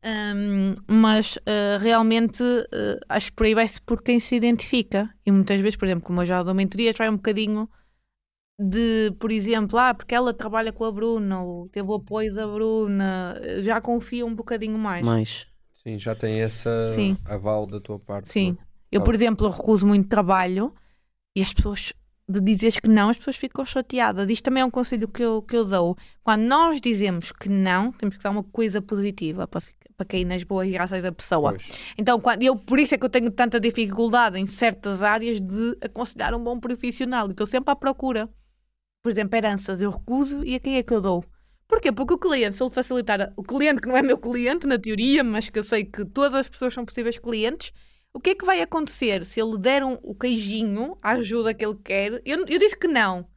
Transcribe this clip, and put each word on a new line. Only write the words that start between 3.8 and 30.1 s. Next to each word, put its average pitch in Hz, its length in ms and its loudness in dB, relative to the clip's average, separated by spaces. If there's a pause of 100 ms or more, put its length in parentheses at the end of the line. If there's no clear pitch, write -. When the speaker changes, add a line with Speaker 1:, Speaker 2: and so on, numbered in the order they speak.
Speaker 1:
por - 220 -2
quem 240 160 4
se 247 160 -2
identifica. 226 760 0 (160)
E 202 60 4
muitas 196 280 4
vezes, 202 160 0
por - 100 -4
exemplo, 180 200 0
como 180 160 -2
eu 175 60 0
já 180 160 0
dou 185 100 -2
mentorias, 196 440 0
vai 220 120 2
um 214 80 0
bocadinho 214 500 -2 (920)
de, 220 600 2
por 220 120 -2
exemplo, 220 480 0
"Ah, 254 140 4
porque - 200 -6
ela 240 200 2
trabalha 220 380 -4
com 226 140 -6
a 226 60 -2
Bruna", 208 520 -2
ou 175 260 -10
"Teve 202 200 -6
o 214 60 0
apoio 214 380 -4
da 214 140 -6
Bruna", 202 880 -2 (260)
já 220 200 0
confia 240 440 -4
um 233 100 -6
bocadinho 220 420 -6
mais. 196 280 -2
Speaker 2:
Mais. 113 420 -2 (360)
Speaker 3:
Sim, 110 140 -8
já 110 160 -6
tem 110 280 -2
essa 113 520 -2
Speaker 1:
Sim. 101 320 0
Speaker 3:
aval 107 400 -4
da 101 140 -10
tua 101 200 -10
parte, 101 320 -10
Speaker 1:
Sim. 196 220 0
Speaker 3:
não - 80 -10
é? - 40 -20 (260)
Speaker 1:
Eu, 202 100 2
Speaker 3:
Tá - 40 2
Speaker 1:
por 226 80 4
Speaker 3:
bem. 214 80 0
Speaker 1:
exemplo, 214 280 2
recuso 202 380 4
muito 202 200 6
trabalho 190 640 2 (640)
e 190 60 2
as 190 120 0
pessoas - 400 0 (380)
de 196 100 0
dizeres 208 380 4
que - 100 0
não, 214 200 8
as 233 80 2
pessoas - 180 -8
ficam 269 300 -6
chateadas. 220 640 -2
Isto 220 160 0
também 262 160 2
é 262 40 4
um 247 60 0
conselho 240 360 -2
que 214 160 -6
eu, 220 180 0
que 226 140 -6
eu 226 100 2
dou. 180 320 0 (260)
Quando 214 200 2
nós 294 380 4
dizemos 196 500 -2
que - 180 -10
não, 196 420 2
temos 202 260 -6
que - 60 -20
dar 202 80 -2
uma 202 120 -2
coisa 208 380 -2
positiva 196 680 -4
para - 140 -8
fi-, - 120 -20 (240)
para 185 80 -6
cair 180 200 -2